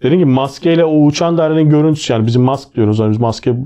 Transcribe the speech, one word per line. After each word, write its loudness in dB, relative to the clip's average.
dediğim 0
gibi 2
maskeyle 0
o 2
uçan 0
dairenin 0
görüntüsü, 0
yani 0
bizim 0
mask -2
diyoruz, 0
yani 0
biz -2
maske -2